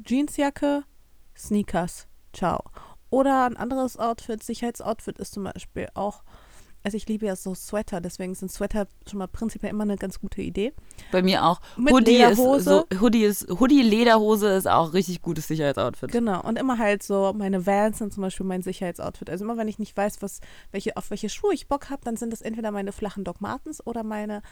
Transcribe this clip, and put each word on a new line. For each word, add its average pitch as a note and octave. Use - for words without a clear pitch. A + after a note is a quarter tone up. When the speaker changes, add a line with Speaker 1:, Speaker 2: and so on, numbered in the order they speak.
Speaker 1:
Jeansjacke, C#4+
Sneakers, F#3+
ciao. -
Oder C4
ein A#3+
anderes C4
Outfit, A#3
Sicherheitsoutfit -
ist -
zum G3
Beispiel -
auch, G3+
also G#3
ich -
liebe A3
ja F#3+
so F#3
Sweater, G#3
deswegen F3+
sind F#3+
Sweater G#3
schon G#3
mal F#3
prinzipiell G#3+
immer G#3
eine G3+
ganz F#3+
gute -
Idee. F#3+
Speaker 2:
Bei F#3
mir F#3
auch. E3+
Speaker 1:
Mit A#3
Speaker 2:
Hoodie A#3
ist A#3+
Speaker 1:
Lederhose. C4+
Speaker 2:
so, F#3+
Hoodie A3+
ist, -
Hoodie, B3+
Lederhose A3
ist F#3+
auch D3
richtig E3+
gutes D#3
Sicherheitsoutfit. C#3+
Speaker 1:
Genau, A3+
und A3+
immer B3+
halt G#3
so, G3
meine F#3+
Vans G3+
sind G#3
zum G3+
Beispiel F#3+
mein F#3
Sicherheitsoutfit. -
Also F#3
immer, A#3
wenn A3
ich G#3+
nicht -
weiß, G#3
was, -
welche, -
auf -
welche G3+
Schuhe -
ich -
Bock -
hab, C#4
dann A3+
sind A#3
das A3
entweder A3
meine G3+
flachen G3+
Doc F3
Martens A#3+
oder A#3
meine, G#3